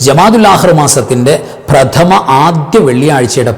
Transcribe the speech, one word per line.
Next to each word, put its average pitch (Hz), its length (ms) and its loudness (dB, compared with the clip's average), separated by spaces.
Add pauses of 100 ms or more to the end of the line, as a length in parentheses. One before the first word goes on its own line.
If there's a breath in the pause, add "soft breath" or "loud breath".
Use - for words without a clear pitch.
ജമാദുൽ 196 460 2
ആഖിർ 180 280 2
മാസത്തിൻ്റെ 135 680 -2 (260 loud breath)
പ്രഥമ 147 460 0
ആദ്യ 156 640 0
വെള്ളിയാഴ്ചയുടെ 127 800 0